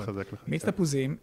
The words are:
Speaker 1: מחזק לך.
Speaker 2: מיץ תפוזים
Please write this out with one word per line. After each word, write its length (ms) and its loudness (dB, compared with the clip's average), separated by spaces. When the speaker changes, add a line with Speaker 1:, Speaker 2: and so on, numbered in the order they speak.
Speaker 1:
מחזק 300 -4
לך. 140 -10
Speaker 2:
מיץ 180 -2
תפוזים 580 2